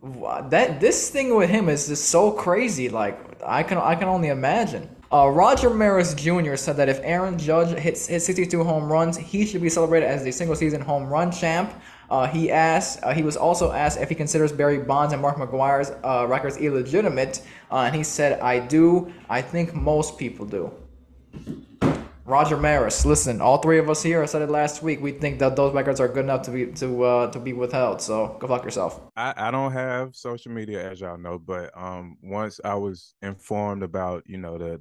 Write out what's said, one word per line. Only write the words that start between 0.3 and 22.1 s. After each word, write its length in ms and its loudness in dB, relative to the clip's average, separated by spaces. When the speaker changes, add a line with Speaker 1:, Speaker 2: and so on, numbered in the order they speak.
Speaker 1:
that, 320 2
this 280 2
thing 240 0
with 160 4
him 200 2
is 180 0
just 220 -2
so 220 6
crazy. 580 0
Like, 280 -2
I 180 2
can, 140 -2
I 180 2
can 140 -2
only 180 2
imagine. 640 0
Uh, 160 8
Roger 400 6
Maris 440 4
Junior 440 0
said 180 -4
that 140 4
if 140 2
Aaron 360 -2
Judge 400 2
hits, 280 -2
hits 180 -2
sixty-two 400 0
home 260 0
runs, 240 2
he 300 -2
should 160 -2
be 80 2
celebrated 380 4
as 180 -2
the 80 -4
single 240 -2
season 240 0
home 260 -2
run 240 0
champ. 420 -2
Uh, 180 2
he 240 0
asked, 520 2
uh, 100 0
he 100 0
was 140 -2
also 340 2
asked 300 0
if 80 -4
he 60 -4
considers 360 0
Barry 280 2
Bonds 340 0
and 80 -4
Mark 160 0
McGwire's, 540 0
uh, 240 0
records 300 -2
illegitimate, 840 0
uh, 120 0
and 120 0
he 80 -2
said, 380 0
"I 180 2
do. 540 4
I 120 -2
think 320 -4
most 440 0
people 280 -8
do." 280 -6